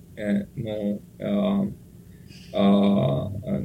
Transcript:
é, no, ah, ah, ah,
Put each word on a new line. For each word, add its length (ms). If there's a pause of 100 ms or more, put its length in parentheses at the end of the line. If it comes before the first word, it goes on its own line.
(160)
é, 300 (100)
no, 420 (220)
ah, 460 (880)
ah, 760 (140)
ah, 200